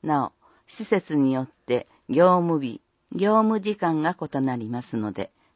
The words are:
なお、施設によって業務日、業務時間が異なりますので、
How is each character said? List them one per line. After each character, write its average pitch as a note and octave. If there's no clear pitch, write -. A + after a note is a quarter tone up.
な C#3+
お、 -
施 -
設 F3+
に C3+
よ C3
っ C3
て B2
業 F3+
務 E3+
日、 A#2+
業 G#3
務 A3
時 G3+
間 D#3+
が E3+
異 C#3+
な C3
り A2+
ま A#2+
す -
の G#2
で、 F#2+